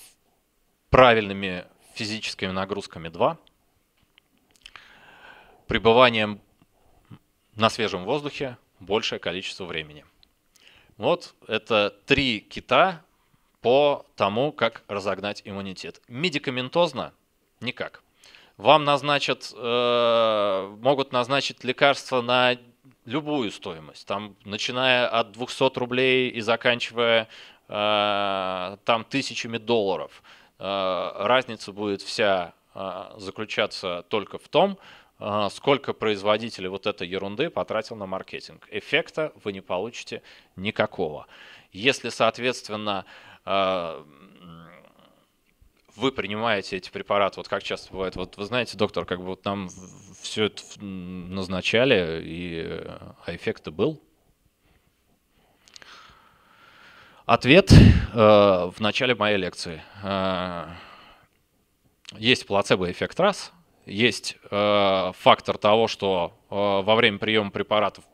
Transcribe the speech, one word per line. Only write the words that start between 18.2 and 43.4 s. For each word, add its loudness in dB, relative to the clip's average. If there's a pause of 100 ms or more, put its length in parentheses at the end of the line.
Вам 4
назначат, -2
э, 0
могут 0
назначить -2
лекарства 0
на 2 (460)
любую -4
стоимость, -14
там, -6 (100)
начиная 0
от 0
двухсот -2
рублей 0
и -6
заканчивая, 0 (400)
э, -2
там, 2
тысячами -6
долларов. -2 (340)
Э, -4
разница -2
будет -4
вся, 0 (200)
э, -10
заключаться -6
только -6
в -20
том, 2 (420)
э, -2
сколько 0
производитель -2
вот -8
этой -4
ерунды -6
потратил -6
на -10
маркетинг. -12
Эффекта -4 (100)
вы -6
не -12
получите -8 (340)
никакого. -4 (460)
Если, 0
соответственно, -4 (400)